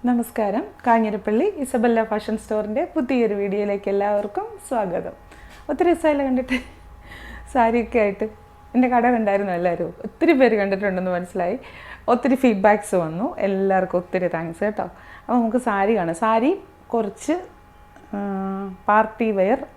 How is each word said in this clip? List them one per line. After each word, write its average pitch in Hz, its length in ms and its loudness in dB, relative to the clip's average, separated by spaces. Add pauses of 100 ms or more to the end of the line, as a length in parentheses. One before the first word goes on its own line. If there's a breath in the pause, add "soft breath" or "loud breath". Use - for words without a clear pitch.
നമസ്കാരം, 233 540 -2 (220)
കാഞ്ഞിരപ്പള്ളി 220 640 2 (160)
ഇസബella 233 480 2
ഫാഷൻ 214 320 -4
സ്റ്റോറിൻ്റെ 214 400 -2 (100)
പുതിയൊരു 240 480 0
വീഡിയോയിലേക്ക് 202 500 -2
എല്ലാവർക്കും 208 540 -2 (220)
സ്വാഗതം. 196 480 -4 (560 loud breath)
ഒത്തിരി 339 200 2
ദിവസമായില്ലേ 294 360 2
കണ്ടിട്ട്, 254 300 -2 (960 loud breath)
സാരിയൊക്കെ 233 520 2
ആയിട്ട്. 202 220 -2 (500)
എൻ്റെ 254 180 4
കട 233 100 4 (120)
കണ്ടായിരുന്നു 202 420 0
എല്ലാവരും, 175 340 -2 (160)
ഒത്തിരി 330 320 2
പേര് 226 220 6
കണ്ടിട്ടുണ്ടെന്ന് 190 560 0
മനസ്സിലായി, 180 400 -4 (560 loud breath)
ഒത്തിരി 247 320 2
ഫീഡ്ബാക്ക്സ് 208 580 4
വന്നു, 170 240 -4 (200)
എല്ലാവർക്കും 190 540 0
ഒത്തിരി 180 360 -4
താങ്ക്സ് 165 300 -6
കേട്ടോ. 208 200 -4 (380 loud breath)
അപ്പോൾ 240 160 0
നമുക്ക് 226 260 0
സാരി 202 320 2
കാണാം. 165 240 -2
സാരി 226 280 2 (420)
കുറച്ച്, 226 420 -2 (800)
ആ, 202 40 -4 (680)
പാർട്ടി 220 400 2 (120)
വെയർ 240 200 2 (160)